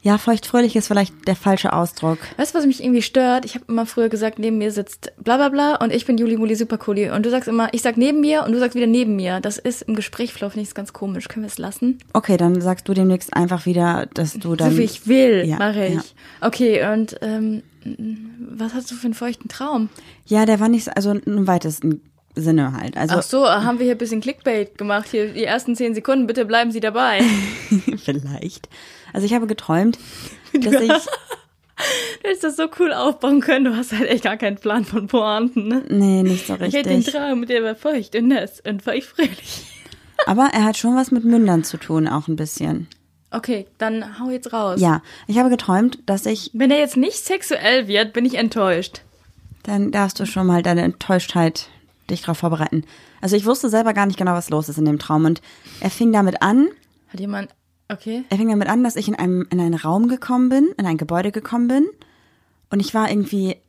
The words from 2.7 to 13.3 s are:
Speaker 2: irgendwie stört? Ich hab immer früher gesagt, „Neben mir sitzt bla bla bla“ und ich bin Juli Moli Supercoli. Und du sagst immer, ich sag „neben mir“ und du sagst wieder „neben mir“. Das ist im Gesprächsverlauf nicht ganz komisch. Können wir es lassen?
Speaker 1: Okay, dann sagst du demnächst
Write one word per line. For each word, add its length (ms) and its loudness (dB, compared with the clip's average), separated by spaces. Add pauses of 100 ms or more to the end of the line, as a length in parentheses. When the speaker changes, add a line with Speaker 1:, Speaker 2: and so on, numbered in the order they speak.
Speaker 2:
irgendwie 200 2
stört? 420 2
Ich 120 -12
hab 120 -12
immer 180 -2
früher 220 0
gesagt, 320 -2
„Neben 180 -2
mir 140 -2
sitzt 400 -8 (100)
bla 140 2
bla 140 4
bla“ 260 2
und 160 0
ich 140 -2
bin 120 2
Juli 200 0
Moli 180 0
Supercoli. 560 -2
Und 140 0
du 40 0
sagst 200 -2
immer, 240 0
ich 80 -2
sag 160 0
„neben 240 4
mir“ 240 2
und 80 0
du 60 2
sagst 180 0
wieder 100 2
„neben 300 2
mir“. 240 -2
Das 160 -6
ist 240 -6
im 140 -4
Gesprächsverlauf 600 -8
nicht 180 -8
ganz 200 -12
komisch. 340 -8
Können 160 -10
wir 80 -10
es 60 -12
lassen? 420 -4 (140)
Speaker 1:
Okay, 240 2
dann 240 4
sagst 260 -2
du 60 0
demnächst 400 2